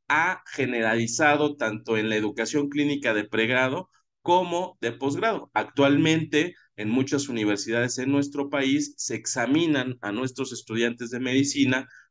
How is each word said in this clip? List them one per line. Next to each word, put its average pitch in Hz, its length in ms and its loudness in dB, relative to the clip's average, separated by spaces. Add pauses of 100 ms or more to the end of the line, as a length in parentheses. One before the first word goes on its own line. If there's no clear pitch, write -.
ha 165 400 0
generalizado 123 1080 2
tanto 110 400 -2
en 107 120 0
la 110 60 0
educación 113 540 -2
clínica 143 460 0
de 104 100 0
pregrado 127 640 0 (320)
como 175 580 0
de 117 120 -4
posgrado. 170 640 -2
Actualmente, 156 1000 2 (220)
en 107 120 -6
muchas 135 400 0
universidades 113 720 -2
en 131 140 -2
nuestro 143 360 0
país, 143 480 0
se - 200 -6
examinan 131 840 0
a 101 100 -4
nuestros 127 400 -4
estudiantes 117 580 -4
de 123 80 -6
medicina 131 720 0 (220)